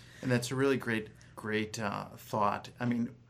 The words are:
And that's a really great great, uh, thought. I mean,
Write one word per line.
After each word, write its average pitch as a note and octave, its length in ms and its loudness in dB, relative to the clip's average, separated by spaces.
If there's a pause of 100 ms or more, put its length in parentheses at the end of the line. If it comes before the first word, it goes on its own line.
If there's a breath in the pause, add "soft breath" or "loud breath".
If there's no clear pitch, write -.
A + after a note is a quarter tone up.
(220 loud breath)
And B2+ 100 0
that's B2 200 2
a C3 40 0
really C3+ 220 4
great A2 320 -2 (260 loud breath)
great, G#2+ 440 -2
uh, G2+ 260 -2 (120)
thought. G#2 520 0 (100)
I B2 60 -2
mean, A#2+ 240 0 (200)